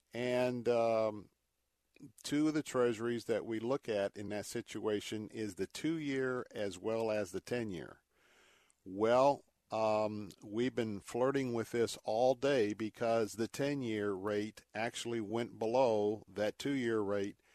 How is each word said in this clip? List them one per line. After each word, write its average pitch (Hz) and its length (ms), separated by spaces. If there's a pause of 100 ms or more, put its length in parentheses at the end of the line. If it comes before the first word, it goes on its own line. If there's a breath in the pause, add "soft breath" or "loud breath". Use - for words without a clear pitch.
(120)
And, 123 560
um, 110 580 (1000)
two 151 240
of 151 60
the 151 80
treasuries 120 640
that 104 200
we 110 160
look 127 280
at 101 280
in 101 120
that 101 180
situation 107 840
is 107 220
the 95 120
two-year 135 840
as 98 280
well 110 300
as 104 200
the 95 100
ten-year. 104 580 (840 soft breath)
Well, 120 580 (300)
um, 107 580 (120)
we've 117 340
been 110 240
flirting 131 520
with 113 200
this 117 320
all 123 320
day 120 360
because 110 600
the 110 160
ten-year 120 640
rate 104 500 (140)
actually 117 440
went 110 380
below 110 640 (100)
that 101 240
two-year 123 440
rate, 101 360 (180 soft breath)